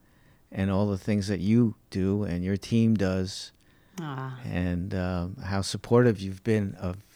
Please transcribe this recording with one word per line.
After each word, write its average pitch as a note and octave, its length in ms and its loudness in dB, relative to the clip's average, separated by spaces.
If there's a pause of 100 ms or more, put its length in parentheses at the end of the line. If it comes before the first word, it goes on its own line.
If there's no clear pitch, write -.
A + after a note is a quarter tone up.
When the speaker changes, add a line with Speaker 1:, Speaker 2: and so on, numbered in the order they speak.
(500)
Speaker 1:
and G2 180 -2
all G2 200 2
the G2 100 0
things G#2 300 0
that G2+ 100 0
you G#2+ 380 4 (140)
do G2 340 0
and F2 180 -2
your F#2+ 140 0
team A2+ 400 2
does, F#2+ 560 -2 (480)
Speaker 2:
Ah. C3 440 -8
Speaker 1:
and, F2+ 520 -2
um, F2+ 480 -2
how G2 180 -2
supportive A#2+ 560 4
you've F#2+ 240 -8
been G#2 320 0
of F#2 220 -6 (200)